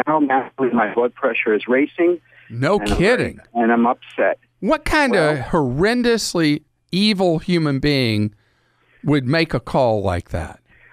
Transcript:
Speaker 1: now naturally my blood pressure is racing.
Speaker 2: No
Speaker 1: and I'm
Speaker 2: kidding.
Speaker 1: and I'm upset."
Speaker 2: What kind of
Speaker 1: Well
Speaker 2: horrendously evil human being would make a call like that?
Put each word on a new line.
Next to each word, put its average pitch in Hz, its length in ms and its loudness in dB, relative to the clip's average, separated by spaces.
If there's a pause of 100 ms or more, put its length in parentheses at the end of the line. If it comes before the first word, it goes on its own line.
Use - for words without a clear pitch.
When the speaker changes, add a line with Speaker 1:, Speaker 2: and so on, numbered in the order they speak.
Speaker 1:
now 156 140 0
naturally 135 520 -2
my 110 220 0
blood 120 200 0
pressure 113 400 -2
is 101 120 -2
racing. 156 540 0 (300)
Speaker 2:
No 139 280 0
Speaker 1:
and - 120 -4
I'm 208 60 0
Speaker 2:
kidding. 190 440 0 (140)
Speaker 1:
and 117 180 2
I'm 117 140 2
upset." - 520 -2 (220)
Speaker 2:
What 302 240 -2
kind 277 320 2
of 151 220 2
Speaker 1:
Well 123 100 -8
Speaker 2:
horrendously 175 1120 0 (300)
evil 185 460 2
human 156 420 0
being 113 540 0 (680)
would 143 240 0
make 160 280 0
a 131 60 -2
call 113 420 0
like 90 260 -2
that? - 320 -8 (320)